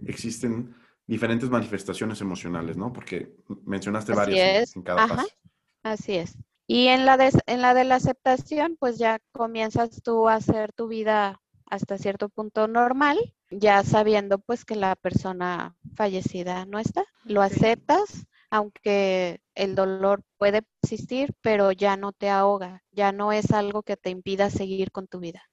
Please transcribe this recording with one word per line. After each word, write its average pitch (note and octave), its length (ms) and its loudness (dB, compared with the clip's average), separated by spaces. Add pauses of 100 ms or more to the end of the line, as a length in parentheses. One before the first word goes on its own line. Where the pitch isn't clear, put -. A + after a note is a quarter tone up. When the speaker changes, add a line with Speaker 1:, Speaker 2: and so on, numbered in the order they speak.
Speaker 1:
existen A#2+ 680 -6 (320)
diferentes A#2 420 -2
manifestaciones G#2 680 -4
emocionales, E2+ 560 -6
¿no? F#2 160 -6
Porque - 420 -12 (320)
mencionaste G2+ 460 -4
Speaker 2:
Así G#2+ 80 2
Speaker 1:
varias G2+ 200 2
en, F#3+ 240 4
Speaker 2:
es. - 120 -8
Speaker 1:
en - 80 -12
cada F3+ 200 2
Speaker 2:
Ajá. A#3 120 0
Speaker 1:
fase. D4 200 -6 (480)
Speaker 2:
Así G#3+ 320 -6
es. E3+ 220 -6 (300)
Y B3 200 4
en C4 180 4
la C4 100 8
de, C4 160 6 (140)
en B3 160 -2
la B3 120 6
de B3+ 120 6
la C4 100 4
aceptación, C4+ 840 0
pues A#3+ 180 -2
ya A3 220 0 (120)
comienzas A3+ 720 -2
tú A3+ 240 4
a A3 60 6
hacer G#3+ 400 0
tu A3+ 140 -8
vida G#3+ 540 0 (260)
hasta G3 320 -6
cierto G3+ 300 -4
punto G#3+ 380 -2
normal, C4 500 2 (340)
ya G3+ 320 4
sabiendo G#3 560 2
pues - 260 -6
que A3 100 -8
la F#3+ 200 0
persona F3+ 800 -4 (200)
fallecida F#3 680 -4
no G3+ 140 -6
está. E4+ 260 -4 (180)
Lo G#3 180 2
Speaker 3:
Ok. G3 100 4
Speaker 2:
aceptas, A#3 760 2 (240)
aunque G3 920 0 (120)
el F#3+ 220 -2
dolor F#3+ 480 0 (140)
puede G3+ 260 2 (180)
persistir, B3+ 600 -4
pero G3+ 300 4
ya G3 260 0
no G3 160 -8
te G3+ 160 -4
ahoga, G3 640 0
ya G3+ 200 2
no G3+ 200 -2
es G#3+ 200 0
algo G#3 320 -2
que G3+ 140 -6
te F#3 120 -6
impida F#3+ 400 -2
seguir F#3+ 420 -4
con F#3+ 160 -10
tu F#3 120 -14
vida. F3 340 -12